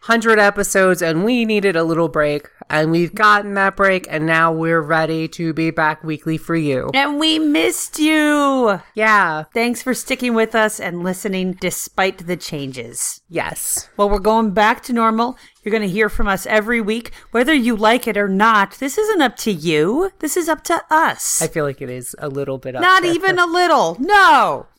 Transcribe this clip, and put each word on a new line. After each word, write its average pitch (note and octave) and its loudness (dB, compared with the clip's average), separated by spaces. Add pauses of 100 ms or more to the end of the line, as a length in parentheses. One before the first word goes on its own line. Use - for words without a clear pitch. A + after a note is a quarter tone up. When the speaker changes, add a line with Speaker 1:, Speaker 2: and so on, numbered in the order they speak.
Speaker 1:
Hundred A3+ 2
episodes, G3 2
and E3 0
we A#3+ 0
needed G3+ 0
a E3 0
little E3 0
break, D3 -2 (200)
and D#3 0
we've E3+ 0
gotten G#3 2
that G3 0
break, F#3+ 2
and D#3 -2
now E3 2
we're E3 0
ready D#3+ -2
to E3 -6
be D#3+ -2
back D#3 -2
weekly D#3+ -6
for E3 -4
you. C#3 -2
Speaker 2:
And C#4+ -2
we D#4+ 0
missed D#4 -2
you. C#4+ 2 (160)
Speaker 1:
Yeah. G3 2 (100)
Speaker 2:
Thanks A#3 -2
for B3+ -4
sticking B3 -4
with A3+ 0
us G#3+ 0
and F3 -6
listening F#3 -4
despite F#3 -4
the F3 -4
changes. B2+ -10
Speaker 1:
Yes. - -8
Speaker 2:
Well, G3+ 2
we're G#3 2
going A3 2
back G#3+ 2
to - -6
normal. A#3 0 (260)
You're G#3+ -6
gonna G#3+ 0
hear G#3 0
from - 0
us F#3+ -2
every A3 0
week, A3 -4 (180)
whether B3+ 2
you A#3+ 2
like A3 2
it G#3 -2
or G3+ 0
not. G3+ 2
This C4+ -4
isn't G#4 2
up A#3+ 0
to - -2
you. F3 0
This - -4
is E4+ -2
up D#4 -4
to E4+ -2
us. - 0
Speaker 1:
I E3 -2
feel D#3 -4
like C#3 -6
it C3 -10
is B2 -12
a D3 -8
little C3+ -6
bit B2+ -12
up C3 -4
Speaker 2:
Not F#4 4
Speaker 1:
to F4 2
Speaker 2:
even F4+ 0
a F4 4
little. D#4+ 2
No. D4 4 (120)